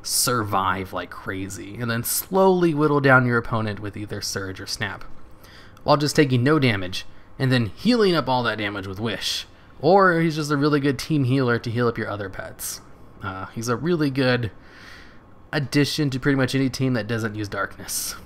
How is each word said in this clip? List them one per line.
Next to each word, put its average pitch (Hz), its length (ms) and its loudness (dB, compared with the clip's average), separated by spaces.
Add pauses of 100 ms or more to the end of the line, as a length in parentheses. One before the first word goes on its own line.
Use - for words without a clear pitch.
survive 98 840 0
like 90 180 -8
crazy, 98 680 -10
and 120 120 -4
then 117 140 -2
slowly 185 720 4
whittle 147 260 4
down 131 260 6
your 120 120 2
opponent 110 420 -2
with 104 160 -10
either 104 260 -8
Surge 95 380 -8
or 98 80 -12
Snap, - 380 -8 (800)
while 139 120 4
just 147 200 -2
taking 127 280 4
no 151 160 4
damage, 98 460 0 (340)
and 131 120 0
then 120 160 2
healing 208 460 2
up 147 140 0
all 127 160 2
that 110 140 -2
damage 104 280 -4
with 95 140 -10
Wish. - 480 -4 (320)
Or 180 400 6
he's 165 160 2
just 147 160 -2
a 147 60 2
really 147 240 4
good 135 180 0
team 151 240 0
healer 123 340 2
to 113 140 -4
heal 120 160 0
up 113 100 -2
your 107 120 -6
other 101 200 -6
pets. - 520 -10 (420)
Uh, 95 240 -8
he's 113 220 -6
a 120 80 0
really 151 320 0
good 127 420 0 (1000)
addition 147 560 0
to 131 100 -4
pretty 139 160 2
much 131 180 0
any 135 160 2
team 131 260 -2
that 104 120 -4
doesn't 110 280 -2
use 107 120 -6
Darkness. - 680 -6 (100)